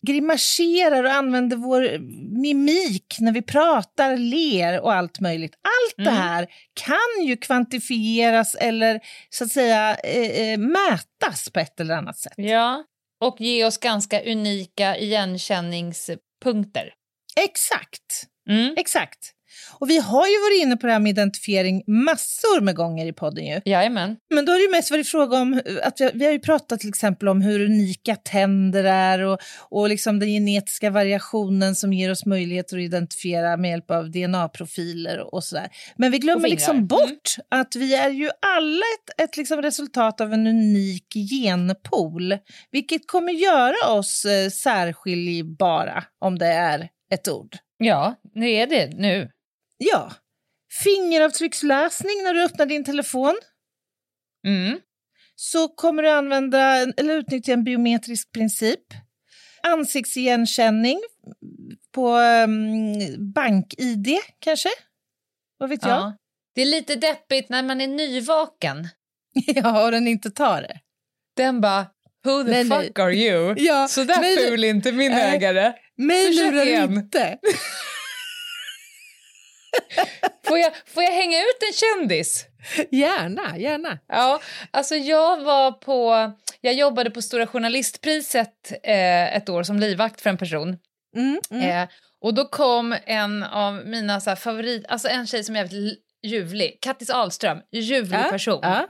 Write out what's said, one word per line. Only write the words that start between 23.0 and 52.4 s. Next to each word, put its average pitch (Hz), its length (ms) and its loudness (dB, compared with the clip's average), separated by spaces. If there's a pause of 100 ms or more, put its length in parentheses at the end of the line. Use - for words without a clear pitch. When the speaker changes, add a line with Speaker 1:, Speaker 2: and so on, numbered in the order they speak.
Speaker 1:
i 160 80 -6
podden 156 320 -6
ju. 156 200 -6
Speaker 2:
Jajamän. 196 520 0 (160)
Speaker 1:
Men 285 120 2
då 339 60 2
har 359 80 6
det 392 60 6
ju 381 60 2
mest 339 200 0
varit 302 160 0
fråga 269 300 2
om, 254 160 2
eh, 247 60 2 (240)
att 262 180 -2
vi, 262 120 4
vi 254 120 -2
har 302 60 4
ju 294 80 0
pratat 277 400 0
till 208 100 -8
exempel 202 380 -2
om 196 140 4
hur 202 240 2
unika 208 500 2
tänder 196 680 2
är 190 380 4
och, 190 180 0 (300)
och 208 200 0
liksom 208 300 0
den 208 100 0
genetiska 202 600 0
variationen 196 880 0
som 196 180 0
ger 185 180 0
oss 185 140 -6
möjligheter 180 520 -2
att 180 60 -2
identifiera 170 720 -2
med 175 140 0
hjälp 170 200 -6
av 165 200 -2
D 180 120 -4
N 180 120 0
A-profiler 170 1000 -6
och 180 100 -6
sådär. - 260 -8 (280)
Men 247 140 2
vi 262 80 0
glömmer 320 160 2
Speaker 2:
Och 330 80 0
fingrar. - 120 2
Speaker 1:
liksom - 200 0
Speaker 2:
Mm. 208 120 2
Speaker 1:
bort - 480 0 (160)
att 254 240 -2
vi 262 200 0
är 277 140 2
ju 277 200 -2 (260)
alla 330 280 0 (140)
ett, - 320 -8
ett - 80 -10
liksom 294 240 -4
resultat 254 600 -2
av 214 120 -2
en 220 140 2
unik 208 680 2 (180)
genpool, 180 1080 -2 (340)
vilket 285 360 -4
kommer 349 260 0
göra 320 580 2
oss, 202 340 -2
eh, 196 240 2
särskiljbara, 175 1500 -2 (160)
om 185 200 -2
det 170 140 0
är 165 360 0 (240)
ett 185 140 -4
ord. - 280 -6 (220)
Speaker 2:
Ja, 202 380 2 (180)
nu 233 180 -2
är 220 160 2
det 214 300 0
nu. 185 320 0 (540)
Speaker 1:
Ja. 302 280 0 (720)
Fingeravtrycksläsning 330 1400 2
när 359 100 0
du 339 100 2